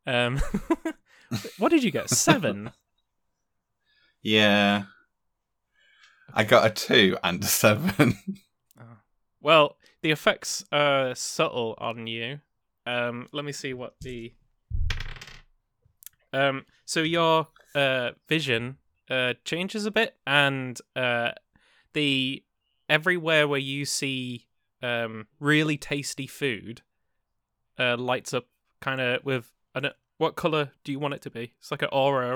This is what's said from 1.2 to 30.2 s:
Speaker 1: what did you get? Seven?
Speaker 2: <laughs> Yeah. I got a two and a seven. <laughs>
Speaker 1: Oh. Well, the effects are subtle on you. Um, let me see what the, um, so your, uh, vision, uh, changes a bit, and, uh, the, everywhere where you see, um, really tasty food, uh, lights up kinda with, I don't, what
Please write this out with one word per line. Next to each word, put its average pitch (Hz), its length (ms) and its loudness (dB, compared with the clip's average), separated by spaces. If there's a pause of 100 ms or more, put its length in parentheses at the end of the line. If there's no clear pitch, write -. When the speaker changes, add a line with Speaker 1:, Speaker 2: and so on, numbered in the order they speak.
Speaker 1:
what 226 120 2
did 302 140 4
you 170 80 0
get? 113 180 -4
Seven? 117 680 0
Speaker 2:
<laughs> - 40 -20 (1400)
Yeah. 104 640 4 (1500)
I 110 80 2
got 110 240 8
a 110 40 4
two 98 520 4
and 90 220 -2
a - 20 -2
seven. - 680 2 (120)
<laughs> 196 140 -10 (400)
Speaker 1:
Oh. 117 160 -20 (440)
Well, 147 360 6 (260)
the 160 80 2
effects - 640 0
are 139 420 2
subtle 120 640 -4
on 117 300 -8
you. 117 320 -8 (460)
Um, 120 440 -4
let 147 140 -8
me 143 80 -8
see 139 200 -8
what 123 280 -12
the, 120 340 -14 (2000)
um, 135 340 0 (180)
so - 180 -2
your, 160 440 2 (300)
uh, 131 360 0 (160)
vision, 135 500 -2 (300)
uh, 127 260 0 (100)
changes 190 420 -6
a 208 60 -4
bit, 220 240 0 (100)
and, 135 540 0 (160)
uh, 120 340 0 (640)
the, 135 500 0 (460)
everywhere 156 580 2
where 143 140 0
you 139 240 -6
see, 127 640 -6 (340)
um, 117 460 -4 (100)
really 151 400 2
tasty 139 480 -8
food, 113 560 -6 (960)
uh, 123 180 0
lights 123 380 -4
up 123 140 -4 (340)
kinda 131 400 -2
with, 131 300 -4 (200)
I 131 80 -4
don't, 139 160 -6 (220)
what 156 160 0